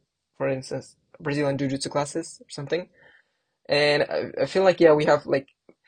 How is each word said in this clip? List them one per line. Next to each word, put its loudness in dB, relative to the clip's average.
for -2
instance, -8
Brazilian -2
jiu-jitsu -4
classes -6
or -20
something. -6
And 2
I, -4
I 2
feel 0
like, 4
yeah, 8
we 2
have, 2
like, -2